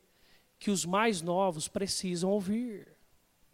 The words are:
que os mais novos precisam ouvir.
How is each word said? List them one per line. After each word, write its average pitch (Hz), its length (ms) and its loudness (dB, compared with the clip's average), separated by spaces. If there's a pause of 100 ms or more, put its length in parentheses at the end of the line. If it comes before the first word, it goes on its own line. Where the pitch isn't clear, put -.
(580)
que - 140 -2
os 165 140 0
mais 196 360 2
novos 175 460 0
precisam 185 640 -2
ouvir. 208 560 -2 (680)